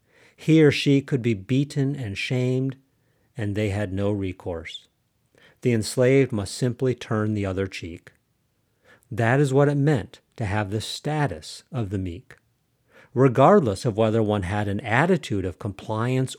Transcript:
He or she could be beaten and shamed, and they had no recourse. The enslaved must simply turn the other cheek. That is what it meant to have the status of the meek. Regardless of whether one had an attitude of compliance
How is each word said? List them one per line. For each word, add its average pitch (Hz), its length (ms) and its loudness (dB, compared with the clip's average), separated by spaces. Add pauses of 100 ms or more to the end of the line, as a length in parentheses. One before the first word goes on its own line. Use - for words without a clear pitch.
(360)
He 160 260 4
or 143 80 8
she 139 320 2
could 139 180 -4
be 113 140 0
beaten 139 600 -2
and 104 200 -8
shamed, 127 600 -2 (600)
and 104 180 -4
they 107 160 0
had 98 220 -4
no 101 200 -2
recourse. 90 760 -8 (760)
The 127 100 2
enslaved 127 600 2
must 101 220 -4
simply 127 400 -2
turn 107 400 -2
the 101 120 -2
other 95 200 -2
cheek. - 460 -14 (960)
That 117 300 2
is 135 120 2
what 143 160 4
it 143 80 0
meant 139 440 0 (160)
to - 80 -4
have 101 260 -2
the 107 100 -4
status 143 920 -6
of 113 180 -4
the 101 80 -4
meek. 90 380 -10 (800)
Regardless 131 680 4
of 107 120 -2
whether 110 260 2
one 104 200 0
had 101 260 -2
an 101 120 -4
attitude 117 640 0
of 92 140 -8
compliance 117 800 -4